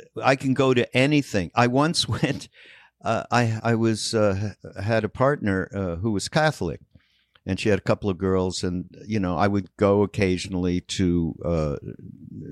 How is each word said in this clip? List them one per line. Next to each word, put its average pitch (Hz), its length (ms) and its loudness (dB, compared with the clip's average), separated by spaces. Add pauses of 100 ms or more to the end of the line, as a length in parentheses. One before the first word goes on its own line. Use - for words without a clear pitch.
(220)
I 131 140 2
can 131 180 0
go 131 200 4
to 120 220 0
anything. 135 580 2
I 120 120 4
once 143 420 2
<laughs> 104 140 -2
went, - 260 -4 (560)
uh, 107 260 0
I, 113 320 2
I 117 120 2
was, 113 400 0
uh, 104 380 2 (120)
h-, 98 200 -12
had 110 200 2
a 98 40 0
partner, 110 640 0
uh, 92 220 -4
who 110 160 -2
was 98 160 -4
Catholic, 151 520 -2 (640)
and 95 120 -2
she 110 100 -2
had 98 100 4
a - 40 -6
couple 107 280 0
of 85 80 -2
girls, 92 440 0
and, 90 220 -4 (220)
you 107 120 -2
know, 90 180 0
I 101 120 2
would 101 280 -2
go 101 260 4
occasionally 92 800 0
to, 87 520 0 (100)
uh, 78 320 -2 (760)